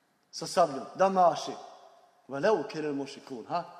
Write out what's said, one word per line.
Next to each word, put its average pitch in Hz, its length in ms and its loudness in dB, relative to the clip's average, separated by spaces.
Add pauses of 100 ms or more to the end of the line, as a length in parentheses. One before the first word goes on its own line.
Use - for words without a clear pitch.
(320)
sa - 160 -10
sabljom, 147 380 2 (100)
da 190 140 4
maše? 175 420 4 (760)
Veleu 156 440 2
kerel 151 220 -4
mušikun, 135 520 -10
ha? 165 180 -4 (160)